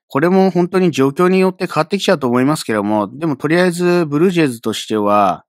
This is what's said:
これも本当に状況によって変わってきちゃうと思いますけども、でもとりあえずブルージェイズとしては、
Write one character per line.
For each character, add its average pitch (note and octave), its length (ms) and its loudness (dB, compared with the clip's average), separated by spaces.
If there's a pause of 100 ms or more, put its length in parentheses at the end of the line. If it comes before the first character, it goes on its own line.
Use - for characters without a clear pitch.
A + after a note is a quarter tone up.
こ - 140 -4
れ E3 80 2
も F#3+ 220 4
本 F3 180 0
当 F#3+ 100 -2
に F3+ 140 2
状 C3+ 160 0
況 F3+ 180 0
に F#3 140 2
よ F#3 100 2
っ F#3 60 -14
て F#3 100 -6
変 D#3 140 -2
わ - 20 0
っ D#3+ 60 -2
て G3+ 100 -2
き F#3+ 60 -6
ち G3 80 2
ゃ - 20 4
う D#3+ 40 -2
と C3+ 100 -2
思 B2 120 2
い B2+ 40 2
ま D3 120 0
す - 80 -10
け A2+ 100 -4
ど G#2 100 0
も、 G#2 280 0
で C#3+ 140 -8
も D3 100 -2
と D3 120 -6
り E3+ 120 2
あ F3+ 60 2
え F3+ 60 0
ず F3 340 0
ブ D3 140 -4
ル F3+ 80 2
ー - 20 2
ジ F3 120 0
ェ - 20 4
イ C#3+ 40 0
ズ A#2 120 -6
と G#2+ 120 -4
し - 140 -8
て A2 100 -2
は、 G2+ 520 0